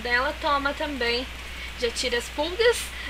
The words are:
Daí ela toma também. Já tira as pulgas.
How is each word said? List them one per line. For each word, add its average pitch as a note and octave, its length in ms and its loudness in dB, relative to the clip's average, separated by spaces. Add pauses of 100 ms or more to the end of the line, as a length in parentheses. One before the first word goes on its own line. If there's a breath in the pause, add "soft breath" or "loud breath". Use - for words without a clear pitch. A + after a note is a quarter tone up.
Daí A#3+ 100 0
ela C4+ 280 2
toma C#4+ 320 2
também. C4 520 0 (540 loud breath)
Já A#3+ 100 2
tira A#3+ 280 -2
as A#3+ 80 -2
pulgas. F#4+ 580 2 (260 loud breath)